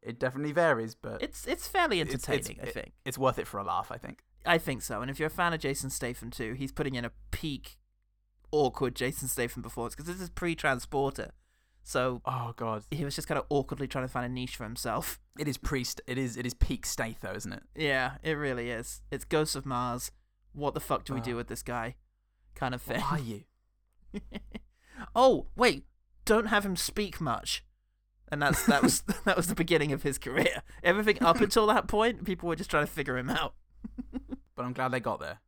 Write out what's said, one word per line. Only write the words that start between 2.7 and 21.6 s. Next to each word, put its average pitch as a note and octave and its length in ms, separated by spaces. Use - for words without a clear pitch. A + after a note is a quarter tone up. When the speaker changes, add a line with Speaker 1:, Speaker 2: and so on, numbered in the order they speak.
Speaker 2:
think. - 180
Speaker 1:
it's C3 140
worth C3 200
it - 80
for - 120
a G2 60
laugh, F2+ 280
I - 60
think. - 260
Speaker 2:
I E3+ 120
think C#3 240
so, A2 200
and C3 80
if C3+ 100
you're D#3 80
a - 20
fan E3+ 220
of D#3+ 80
Jason C3+ 300
Statham A#2+ 400
too, A#2 240
he's C3+ 180
putting C#3+ 240
in A#2+ 80
a A#2 80
peak - 460
awkward C3 460
Jason C3 320
Statham A#2+ 340
performance, A#2 320
'cause D3+ 120
this F3+ 140
is F3 100
pre-Transporter. C#3 1000
So B2+ 400
Speaker 1:
Oh, B2 320
God. A2 340
Speaker 2:
he D3 140
was C#3 100
just - 140
kinda D3 220
awkwardly C#3 380
trying C3 160
to B2+ 40
find B2 180
a - 20
niche B2+ 280
for A#2+ 80
himself. A#2 560
Speaker 1:
It D3+ 100
is C3 100
pre-st-, - 480
it B2+ 120
is, B2 180
it B2 100
is B2 80
peak - 320
Statho, A2+ 500
isn't - 160
it? - 100
Speaker 2:
Yeah, C3+ 480
it D#3 100
really C3 380
is. A#2+ 400
It's C3+ 140
Ghosts D#3 320
of C3 100
Mars. B2 440
What C#3+ 220
the D3+ 60
fuck - 240
do C#3 100
we C3 60
do A#2+ 140
Speaker 1:
Uh, - 20
Speaker 2:
with A#2+ 120
this - 140